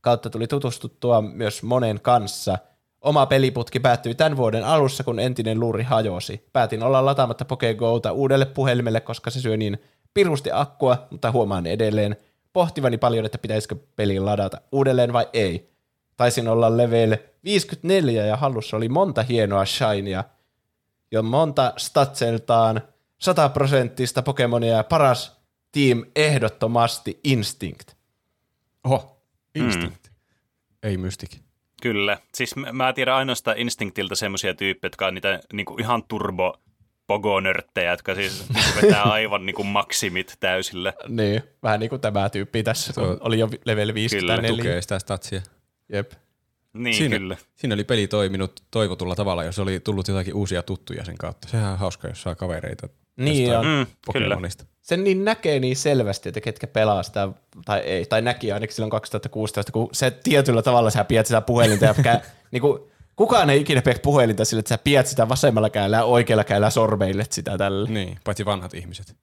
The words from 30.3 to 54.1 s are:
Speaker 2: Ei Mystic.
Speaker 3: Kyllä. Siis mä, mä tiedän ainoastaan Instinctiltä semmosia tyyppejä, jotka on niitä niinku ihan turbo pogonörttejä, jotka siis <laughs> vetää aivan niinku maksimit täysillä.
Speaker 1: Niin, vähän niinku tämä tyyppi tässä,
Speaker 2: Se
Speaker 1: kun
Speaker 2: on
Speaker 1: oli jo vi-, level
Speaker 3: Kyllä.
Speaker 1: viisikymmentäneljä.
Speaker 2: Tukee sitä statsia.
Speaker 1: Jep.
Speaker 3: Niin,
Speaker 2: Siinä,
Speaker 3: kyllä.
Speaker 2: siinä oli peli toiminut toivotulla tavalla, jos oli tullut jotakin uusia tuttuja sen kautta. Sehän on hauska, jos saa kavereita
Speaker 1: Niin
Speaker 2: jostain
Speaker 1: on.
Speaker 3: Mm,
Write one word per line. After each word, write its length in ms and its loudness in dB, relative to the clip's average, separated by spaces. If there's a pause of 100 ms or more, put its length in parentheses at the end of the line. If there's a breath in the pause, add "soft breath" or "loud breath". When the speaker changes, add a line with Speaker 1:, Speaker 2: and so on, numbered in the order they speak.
Speaker 2:
Ei 140 -4
Mystic. 400 -10 (440)
Speaker 3:
Kyllä. 360 0 (180)
Siis 200 -6
mä, 180 -10
mä 200 -2
tiedän 220 0
ainoastaan 420 -2
Instinctiltä 580 -6
semmosia 380 -4
tyyppejä, 340 -4
jotka 200 -4
on 60 -2
niitä 260 -4 (140)
niinku 260 -8
ihan 280 -2
turbo 480 -4 (520)
pogonörttejä, 840 -2
jotka 240 -4
siis 280 -6 (140)
<laughs> 240 0
vetää 220 6
aivan 420 0
niinku 180 -6
maksimit 760 -2
täysillä. 540 -2 (140)
Speaker 1:
Niin, 360 -2 (200)
vähän 160 0
niinku 180 -6
tämä 320 -2
tyyppi 340 -4
tässä, 300 -4
Speaker 2:
Se 80 -6
Speaker 1:
kun 80 0
Speaker 2:
on 120 -4
Speaker 1:
oli 180 0
jo 120 0
vi-, 140 -12
level 160 0
Speaker 3:
Kyllä. 120 -2
Speaker 1:
viisikymmentäneljä. 640 -2
Speaker 2:
Tukee 240 -2
sitä 180 -6
statsia. 420 -8 (520)
Speaker 1:
Jep. 180 -4 (640)
Speaker 3:
Niin, 220 -2
Speaker 2:
Siinä, 220 0
Speaker 3:
kyllä. 200 -6 (180)
Speaker 2:
siinä 180 -4
oli 100 -2
peli 240 0
toiminut 640 -4
toivotulla 440 -2
tavalla, 280 -2
jos 160 -6
oli 200 -2
tullut 280 -4
jotakin 260 -4
uusia 300 -4
tuttuja 420 -10
sen 120 -14
kautta. 300 -12
Sehän 240 -2
on 60 -6
hauska, 300 -6
jos 140 -12
saa 140 -6
kavereita 540 -8 (280)
Speaker 1:
Niin 340 0
Speaker 2:
jostain 160 2
Speaker 1:
on. 120 2
Speaker 3:
Mm, 60 0 (280)